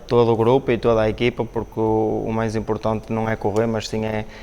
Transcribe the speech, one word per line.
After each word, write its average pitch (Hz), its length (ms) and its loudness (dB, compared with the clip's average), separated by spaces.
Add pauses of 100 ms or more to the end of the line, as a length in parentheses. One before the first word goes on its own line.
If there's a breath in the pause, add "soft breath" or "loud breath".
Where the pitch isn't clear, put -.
todo 120 260 4
o - 20 2
grupo 127 360 4
e 117 60 2
toda 113 240 2
a 110 80 2
equipa, 120 360 -2
porque 113 340 -8
o, 110 480 0
o 110 60 -4
mais 113 220 -2
importante 110 580 -2
não 110 160 -2
é 110 60 -2
correr, 107 320 0
mas 110 200 -4
sim 110 160 -4
é, 107 220 -4 (180 loud breath)